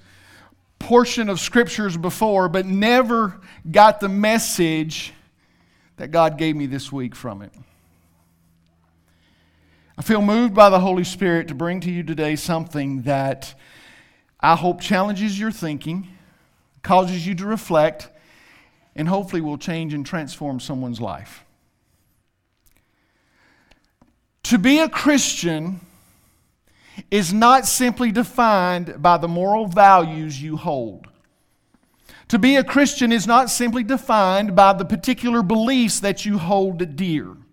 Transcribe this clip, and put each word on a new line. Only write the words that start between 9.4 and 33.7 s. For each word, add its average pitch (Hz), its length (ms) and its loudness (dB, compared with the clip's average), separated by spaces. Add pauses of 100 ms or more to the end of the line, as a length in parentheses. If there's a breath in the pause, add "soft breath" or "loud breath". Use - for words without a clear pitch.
I - 60 -12
feel 214 180 2
moved 214 320 2
by 202 160 8
the 190 100 6
Holy 185 240 0
Spirit 170 440 -2
to 147 80 -10
bring 170 240 -6
to 170 100 -6
you 175 140 -6
today 151 320 -4
something 147 680 -6
that 135 540 -4 (840 soft breath)
I 160 160 4
hope 175 240 -2
challenges 202 600 -2
your 220 120 -4
thinking, 165 560 -8 (760 soft breath)
causes 180 420 0
you 196 80 -6
to 185 140 -8
reflect, 160 640 -2 (840 soft breath)
and 156 120 -4
hopefully 190 340 -2
will 147 160 -6
change 160 380 -8
and 143 100 -8
transform 143 540 -10
someone's 123 420 -10
life. 90 440 -12 (3000)
To 233 160 2
be 262 180 4
a 320 100 2
Christian 170 920 -2 (1300 loud breath)
is 196 240 0
not 240 320 6
simply 247 460 0
defined 180 880 0
by 175 160 6
the 165 100 -4
moral 190 380 -2
values 165 760 4
you 156 160 -8
hold. 117 500 -8 (1200 soft breath)
To 233 100 0
be 262 200 4
a 262 80 2
Christian 247 480 2
is 202 120 0
not 240 240 4
simply 240 340 -2